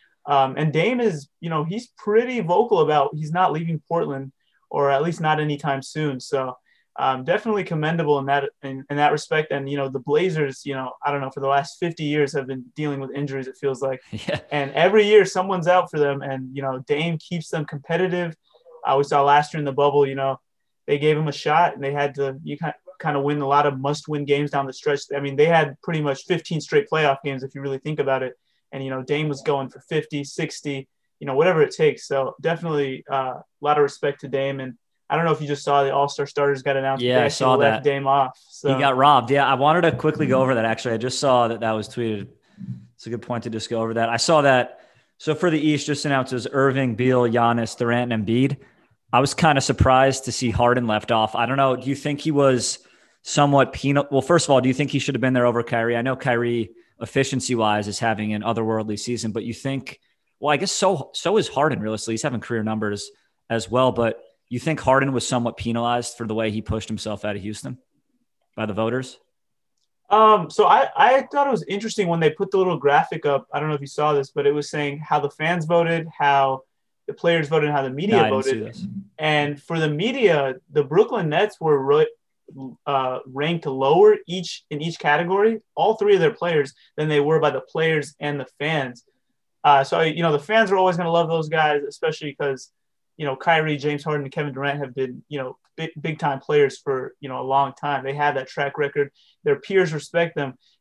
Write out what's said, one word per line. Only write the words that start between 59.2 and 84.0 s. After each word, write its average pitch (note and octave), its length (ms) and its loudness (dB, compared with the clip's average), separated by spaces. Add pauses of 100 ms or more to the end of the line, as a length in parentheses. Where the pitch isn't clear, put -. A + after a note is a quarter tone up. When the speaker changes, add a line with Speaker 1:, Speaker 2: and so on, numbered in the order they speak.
Speaker 2:
but G#2 120 -6
you A#2 100 -8
think, C3+ 460 -8 (400)
well, D3 140 0
I C#3+ 40 4
guess F3+ 140 -4
so, F#3 420 0
so F#3+ 240 0
is A3+ 120 2
Harden, C#3 320 0
realistically. G#2+ 320 -6
He's A2 100 -4
having B2+ 160 -4
career A2 240 -4
numbers G#2+ 460 -4 (400)
as A2+ 200 -4
well, B2+ 220 2
but A2+ 300 -2 (260)
you A#2+ 120 -8
think D3+ 200 -4
Harden C3+ 320 4
was B2 160 -2
somewhat A#2 300 -2
penalized A#2 600 -4
for A#2 100 -8
the G#2+ 80 -4
way A2 160 -2
he G#2+ 100 -6
pushed G#2+ 260 -6
himself G#2+ 380 -8
out G#2 100 -4
of G2+ 60 -12
Houston G#2+ 360 -12 (800)
by A2 100 -6
the G#2+ 80 -6
voters? A2+ 440 -4 (920)
Speaker 1:
Um, G#3+ 400 6
so G#3+ 180 2
I, A3 280 4
I B3+ 260 6 (100)
thought C#4+ 160 0
it C4+ 40 0
was F3+ 160 -2
interesting G3+ 400 -4
when E3+ 120 0
they D#3+ 100 4
put F#3+ 220 -4
the G3 60 2
little F3+ 200 2
graphic D3 480 0
up. C#3+ 260 0
I C#3 80 -4
don't D3+ 100 -2
know D3+ 60 -2
if C#3 60 -6
you C#3 60 -12
saw D3+ 260 0
this, C#3 160 -2
but C#3+ 160 -2
it C#3+ 60 4
was D3 180 -2
saying D3 300 -4
how D3+ 200 -2
the C#3 120 -4
fans E3 340 -2
voted, E3 500 2
how C#3 460 2 (460)
the C#3 60 -6
players E3 340 0
voted, D3+ 220 2
and D3 60 0
how C#3 80 0
the C3+ 60 -6
media F#3 280 0
Speaker 2:
No, - 40 6
I - 80 6
didn't G#2 140 0
Speaker 1:
voted. - 320 -4
Speaker 2:
see - 80 -12
this. - 40 -6 (300)
Speaker 1:
And D3 440 0
for E3 180 -4
the D#3 100 0
media, E3 640 2 (160)
the D3 120 -8
Brooklyn E3+ 460 2
Nets F#3 300 0
were D#3 200 2
ro-, C#3+ 260 4 (800)
uh, C3 400 -2
ranked D3 400 -4
lower D#3+ 520 6 (100)